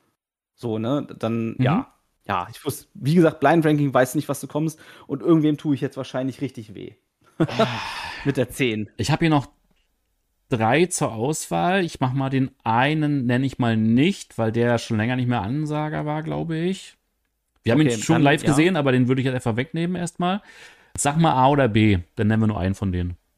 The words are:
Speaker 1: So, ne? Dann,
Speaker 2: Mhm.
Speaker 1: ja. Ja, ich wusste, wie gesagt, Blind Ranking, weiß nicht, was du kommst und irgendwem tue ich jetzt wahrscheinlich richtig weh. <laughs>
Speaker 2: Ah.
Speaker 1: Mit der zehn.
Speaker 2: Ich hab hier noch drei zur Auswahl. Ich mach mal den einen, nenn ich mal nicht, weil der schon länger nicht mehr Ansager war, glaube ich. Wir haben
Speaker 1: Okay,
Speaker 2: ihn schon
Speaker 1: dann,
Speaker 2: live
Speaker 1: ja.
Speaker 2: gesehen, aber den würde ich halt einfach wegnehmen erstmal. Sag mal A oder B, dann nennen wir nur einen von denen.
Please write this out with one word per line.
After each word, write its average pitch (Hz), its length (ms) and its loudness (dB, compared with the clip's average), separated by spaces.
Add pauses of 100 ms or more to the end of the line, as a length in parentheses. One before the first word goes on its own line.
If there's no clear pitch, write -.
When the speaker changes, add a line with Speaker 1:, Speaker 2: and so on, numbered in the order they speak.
(540)
Speaker 1:
So, 110 240 -6
ne? 123 300 -4 (100)
Dann, 113 400 -4
Speaker 2:
Mhm. 127 60 0
Speaker 1:
ja. 226 300 0 (340)
Ja, 92 240 -2
ich - 120 -20
wusste, - 300 -8
wie 143 220 0
gesagt, 160 240 4
Blind 156 260 4
Ranking, 147 260 2
weiß 135 220 2
nicht, 151 160 -4
was 139 100 -6
du - 60 -14
kommst 151 340 -6 (280)
und 139 160 -8
irgendwem 151 340 4
tue 151 160 -2
ich 131 80 -2
jetzt 143 160 -6
wahrscheinlich 131 440 -6
richtig 113 340 -10
weh. 92 180 -14 (460)
<laughs> - 0 -
Speaker 2:
Ah. 123 280 2 (560)
Speaker 1:
Mit 139 140 -2
der 127 120 -2
zehn. 110 480 -4
Speaker 2:
Ich 117 140 -4
hab 156 100 0
hier 165 100 2
noch 143 160 0 (1000)
drei 123 360 2
zur 147 280 -4
Auswahl. 165 680 -2
Ich - 180 -8
mach 147 120 -2
mal 135 160 -2
den 135 220 -2 (120)
einen, 143 600 0
nenn 123 180 2
ich 131 140 -4
mal 117 200 0
nicht, 120 600 2
weil 113 140 0
der 117 260 2
schon 113 200 -4
länger 117 180 -2
nicht 127 120 -2
mehr 120 140 -2
Ansager 151 640 -6
war, 151 160 -4
glaube 156 360 -6
ich. 185 400 -6 (680)
Wir 110 100 2
haben 143 80 4
Speaker 1:
Okay, 131 140 4
Speaker 2:
ihn 110 40 -6
schon 156 160 2
Speaker 1:
dann, 143 80 4
Speaker 2:
live 143 200 4
Speaker 1:
ja. - 60 2
Speaker 2:
gesehen, 160 260 4
aber 139 160 2
den 127 160 4
würde 131 140 0
ich 127 60 -2
halt 131 80 -2
einfach 117 200 -2
wegnehmen 165 400 -4
erstmal. 180 460 -4 (560)
Sag 151 200 -2
mal 165 140 4
A 127 160 4
oder 139 220 4
B, 107 300 4 (160)
dann 104 120 0
nennen 110 160 2
wir 110 40 2
nur 107 120 -2
einen 95 160 0
von 98 160 -4
denen. 87 240 -4 (220)